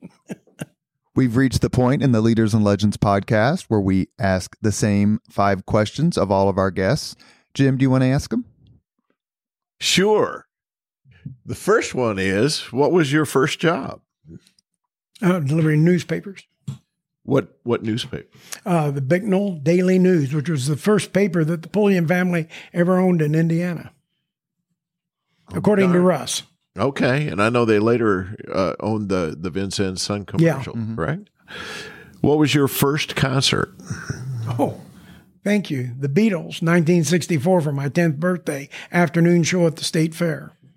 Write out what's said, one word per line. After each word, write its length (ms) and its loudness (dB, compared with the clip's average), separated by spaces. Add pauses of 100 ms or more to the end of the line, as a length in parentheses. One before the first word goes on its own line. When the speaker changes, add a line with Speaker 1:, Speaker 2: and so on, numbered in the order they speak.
Speaker 1:
<laughs> 1120 -18
Speaker 2:
We've 200 2
reached 260 2
the 80 0
point 320 2
in 120 2
the 80 4
Leaders 320 2
and 100 4
Legends 320 2
podcast 720 0
where 140 0
we 260 2 (100)
ask 440 -2
the 100 2
same 480 0 (100)
five 360 0
questions 520 0
of 140 0
all 180 2
of 80 -2
our 140 2
guests. 440 -2 (380)
Jim, 240 2
do 60 0
you 60 4
wanna 160 2
ask 280 -2
'em? 120 -4 (1300)
Speaker 3:
Sure. 680 0 (960)
The 100 -10
first 380 0
one 260 -2
is, 520 0
what 200 2
was 200 2
your 140 2
first 340 0
job? 420 -4 (1200)
Speaker 1:
Uh, 180 2
delivering 440 2
newspapers. 640 -2 (760)
Speaker 3:
What, 400 -2
what 200 -2
newspaper? 440 -6 (380)
Speaker 1:
Uh, 260 0
the 100 -4
Bicknell 540 0
Daily 440 2
News, 340 2
which 160 -4
was 180 -2
the 100 0
first 360 0
paper 320 0
that 160 -4
the 80 -16
Pulliam 380 0
family 400 0 (260)
ever 240 2
owned 240 4
in 140 0
Indiana, 560 -2 (1600)
Speaker 3:
Oh, 40 -6
Speaker 1:
according 320 2
to 40 4
Speaker 3:
darn. 120 4
Speaker 1:
Russ. 380 -2 (340)
Speaker 3:
Okay, 500 0
and 140 -2
I 80 4
know 160 2
they 140 4
later, 560 2 (160)
uh, 280 -2
owned 300 -4
the, 300 -2
the 100 -6
Vincennes 520 -4
Sun 240 -6 (120)
Speaker 1:
Yeah. 160 2
Speaker 3:
commercial, 220 -10
Speaker 2:
Mm-hmm. 200 -8
Speaker 3:
right? 240 -4 (1000)
What 180 4
was 160 2
your 140 4
first 460 -2
concert? 580 -2 (840)
Speaker 1:
Oh, 220 -2 (640)
thank 260 0
you. 300 -6
The 100 -4
Beatles, 520 0
nineteen 420 4
sixty-four, 580 0
for 120 -2
my 160 -4
tenth 280 0
birthday, 520 -4 (220)
afternoon 520 4
show 240 2
at 80 -2
the 80 -14
State 320 -2
Fair. 380 -6 (240)